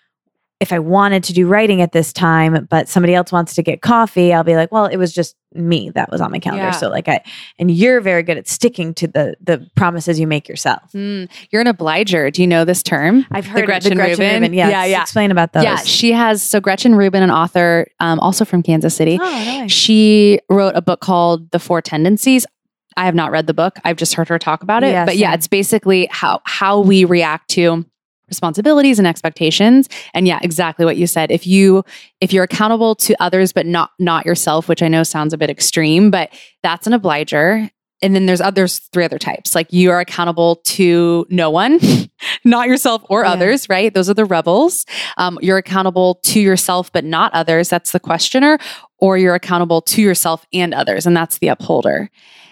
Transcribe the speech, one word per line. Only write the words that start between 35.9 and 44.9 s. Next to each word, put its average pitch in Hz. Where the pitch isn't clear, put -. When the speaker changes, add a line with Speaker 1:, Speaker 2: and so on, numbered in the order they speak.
Speaker 2:
but 180
that's 175
an 220
obliger. 180
And 196
then 190
there's 180
others, 190
three 175
other 156
types. -
Like, 165
you 180
are 175
accountable 170
to 170
no 175
one, 233
<laughs> -
not 240
yourself 254
or 208
Speaker 1:
Yeah. 190
Speaker 2:
others, 185
right? 202
Those 185
are 202
the 214
rebels. 185